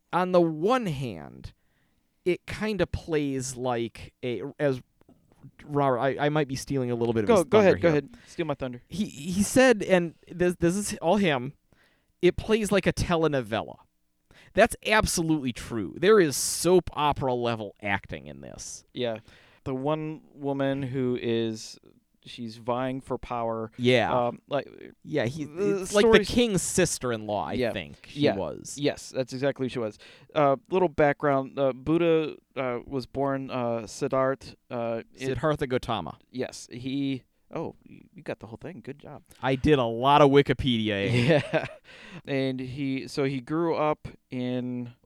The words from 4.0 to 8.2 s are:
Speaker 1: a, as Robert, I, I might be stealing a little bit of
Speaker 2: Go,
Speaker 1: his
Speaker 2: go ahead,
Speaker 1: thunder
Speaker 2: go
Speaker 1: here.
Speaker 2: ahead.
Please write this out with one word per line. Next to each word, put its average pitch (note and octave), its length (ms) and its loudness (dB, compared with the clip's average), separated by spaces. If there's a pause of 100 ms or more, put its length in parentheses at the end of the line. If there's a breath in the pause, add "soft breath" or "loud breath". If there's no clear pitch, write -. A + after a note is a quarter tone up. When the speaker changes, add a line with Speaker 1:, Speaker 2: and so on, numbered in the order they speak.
Speaker 1:
a, A#2 180 -4 (160)
as C#3 220 0 (840)
Robert, C#3 340 0
I, C3+ 280 0
I - 20 2
might D3+ 200 0
be C3+ 80 -6
stealing B2+ 340 -2
a B2 40 0
little A#2 200 0
bit A2 100 2
of - 40 -2
Speaker 2:
Go, A3+ 80 6
Speaker 1:
his F3 80 4
Speaker 2:
go G#3 140 4
ahead, G3 160 8
Speaker 1:
thunder - 80 -2
Speaker 2:
go E3+ 60 4
Speaker 1:
here. D3 100 4
Speaker 2:
ahead. C#3 120 -6 (160)